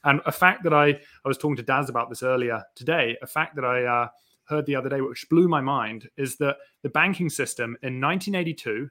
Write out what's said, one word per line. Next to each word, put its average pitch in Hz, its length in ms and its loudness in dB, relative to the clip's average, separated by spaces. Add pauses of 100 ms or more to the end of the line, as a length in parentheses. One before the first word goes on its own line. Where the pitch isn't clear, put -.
and 143 240 4
a 147 60 0
fact 185 320 4
that 160 100 4
I, 147 140 6
I - 400 -2
was 135 100 0
talking 147 180 -2
to 120 60 -8
Daz 135 260 0
about 120 200 -2
this 123 160 -8
earlier 120 400 0 (100)
today, 127 480 -2
a 127 60 -12
fact 156 260 -4
that 135 100 -4
I, 123 200 0
uh, 120 240 2 (380)
heard 151 200 -2
the 143 80 0
other 131 140 -2
day, 139 120 -2
which 135 280 -8
blew 170 180 6
my 156 140 2
mind, 120 560 -4
is 135 220 -4
that 139 180 0 (260)
the 143 60 -4
banking 170 420 0
system 120 540 -4
in 127 160 -6
nineteen 185 340 -2
eighty-two, 147 560 -4